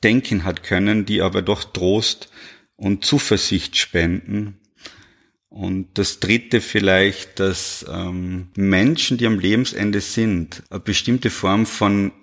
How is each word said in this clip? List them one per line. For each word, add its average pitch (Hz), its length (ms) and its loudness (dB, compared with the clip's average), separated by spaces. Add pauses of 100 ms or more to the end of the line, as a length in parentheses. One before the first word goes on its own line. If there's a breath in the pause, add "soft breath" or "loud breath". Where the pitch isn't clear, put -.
denken 110 420 2
hat 90 180 -4
können, 101 420 2
die 101 180 0
aber 95 200 0
doch 98 220 -2
Trost - 680 -2 (460 loud breath)
und 98 280 -2
Zuversicht - 720 0
spenden. 98 800 -2 (920 loud breath)
Und 95 500 -6
das 98 200 -2
Dritte 113 420 0
vielleicht, 98 760 2
dass, - 520 -2
ähm, 90 680 -8
Menschen, 101 600 2
die 120 80 0
am 110 120 2
Lebensende 101 600 0
sind, 98 720 -2
eine 98 100 -10
bestimmte 117 500 0
Form 101 360 0
von 101 460 2 (100)